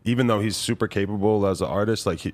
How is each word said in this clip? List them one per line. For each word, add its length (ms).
even 240
though 140
he's 160
super 320
capable 580
as 140
an 60
artist, 380
like, 140
he, 140